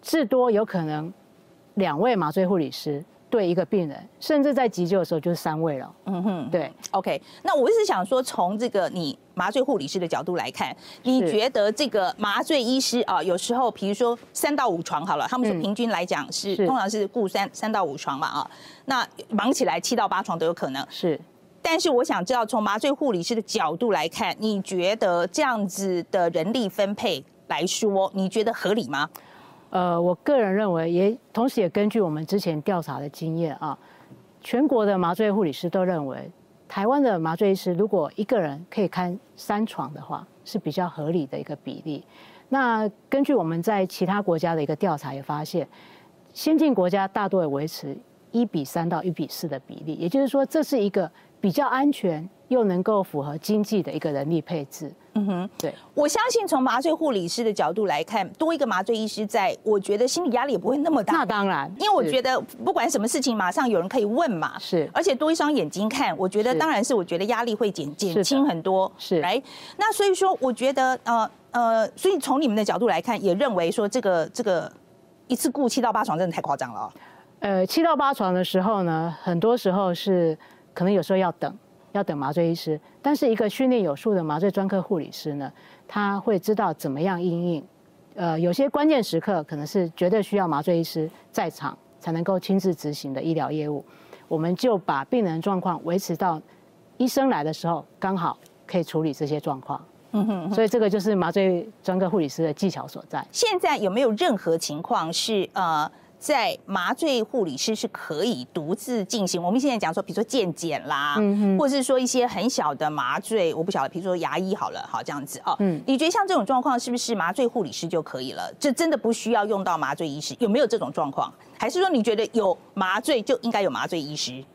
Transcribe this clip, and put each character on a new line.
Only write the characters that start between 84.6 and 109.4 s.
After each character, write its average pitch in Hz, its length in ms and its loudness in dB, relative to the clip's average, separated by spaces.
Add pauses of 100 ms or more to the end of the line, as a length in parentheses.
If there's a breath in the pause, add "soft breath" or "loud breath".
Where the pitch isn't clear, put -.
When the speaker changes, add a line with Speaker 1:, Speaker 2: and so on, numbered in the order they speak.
Speaker 1:
科 190 140 0
护 180 180 -2
理 - 140 -8
师 - 220 -8
呢， 143 180 -8 (340 loud breath)
他 202 320 -2
会 196 200 0
知 214 160 0
道 196 180 0
怎 156 180 -6
么 135 80 -4
样 180 220 0
因 175 280 0
应。 160 160 -2 (500)
呃， 165 260 -2
有 175 100 2
些 269 160 2
关 294 220 2
键 285 160 6
时 165 160 0
刻 175 220 0
可 147 140 -8
能 147 100 -6
是 175 280 0
绝 175 140 0
对 214 140 2
需 202 160 0
要 185 100 0
麻 151 140 0
醉 170 160 2
医 165 40 2
师 160 280 -4 (200 loud breath)
在 185 200 -2
场 - 260 -8 (240)
才 165 120 -4
能 165 120 -2
够 185 160 2
亲 196 180 2
自 185 160 2
执 151 200 -6
行 143 180 -8
的 131 100 -4
医 160 120 0
疗 139 160 0
业 151 180 -4
务， 143 160 -6 (420 loud breath)
我 165 120 -2
们 170 180 0
就 233 220 2
把 139 260 -2
病 240 180 0
人 165 200 0
状 190 180 0
况 175 240 -2
维 170 140 0
持 175 180 -4
到 165 240 0 (560 loud breath)
医 254 100 2
生 269 220 2
来 165 160 0
的 156 80 0
时 165 160 -4
候， 160 160 -2 (140)
刚 190 180 0
好 165 220 -2 (280)
可 - 120 0
以 170 40 2
处 156 200 -2
理 156 100 0
这 151 140 -4
些 147 120 -2
状 143 220 -4
况。 135 180 -8 (340)
Speaker 2:
嗯 208 140 2
哼， 190 200 -2
嗯 - 20 -4
哼。 202 60 -2
Speaker 1:
所 226 100 4
以 214 40 2
这 240 120 2
个 214 80 4
就 202 100 2
是 208 160 2
麻 175 160 2
醉 185 380 2 (140)
专 185 160 -2
科 185 100 2
护 185 120 2
理 156 60 0
师 143 160 -4
的 160 120 0
技 196 160 0
巧 135 180 -10
所 - 180 -16
在。 143 240 -8
Speaker 2:
现 427 300 0
在 311 160 2
有 196 140 0
没 214 100 0
有 262 120 4
任 285 220 2
何 165 220 0
情 147 240 -4
况 170 320 -2
是， 196 400 0
呃， 165 380 0 (280 loud breath)
在 226 460 0
麻 190 300 -2
醉 262 280 0
护 226 220 -2
理 151 100 -6
师 220 200 -2
是 220 140 -6
可 - 360 -6
以 139 300 -2
独 165 200 -4
自 233 300 -4
进 202 240 -2
行？ 170 140 -2